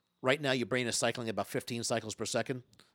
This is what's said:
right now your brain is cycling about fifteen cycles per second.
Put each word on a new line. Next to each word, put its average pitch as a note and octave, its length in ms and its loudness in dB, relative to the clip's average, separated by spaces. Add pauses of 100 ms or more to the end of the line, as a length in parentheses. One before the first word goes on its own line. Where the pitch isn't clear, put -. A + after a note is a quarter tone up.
(220)
right C3+ 180 4
now C#3 120 0
your B2 160 2
brain B2+ 200 2
is A2 80 0
cycling A#2 340 0
about G2+ 180 -2
fifteen A#2 360 -4
cycles A2 320 -2
per A2 100 -6
second. B2 360 -2 (340)